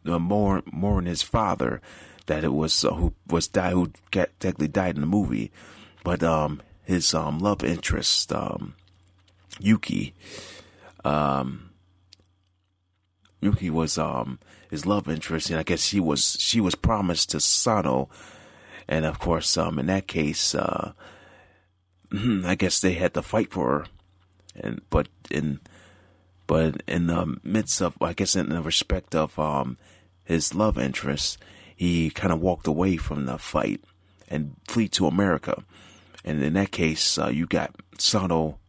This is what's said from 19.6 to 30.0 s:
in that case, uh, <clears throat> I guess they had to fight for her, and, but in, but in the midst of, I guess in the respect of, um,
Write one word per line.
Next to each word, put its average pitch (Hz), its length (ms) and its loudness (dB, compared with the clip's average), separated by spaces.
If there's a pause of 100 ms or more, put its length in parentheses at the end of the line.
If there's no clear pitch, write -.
in 67 80 0
that 95 200 0
case, - 460 0
uh, - 400 -2 (1160)
<clears throat> 101 340 0
I 92 100 2
guess 92 240 2
they 92 140 4
had 87 220 0
to 87 60 0
fight - 300 0
for 76 180 0
her, 73 160 0 (680)
and, - 340 -8
but 76 180 2 (240)
in, 73 280 -2 (880)
but 80 400 2
in 85 200 0
the 82 360 -2
midst - 380 0
of, 87 200 -2
I 85 120 0
guess - 220 0
in 90 140 0
the 82 120 -2
respect 82 540 -2
of, 78 240 0
um, 69 380 -2 (460)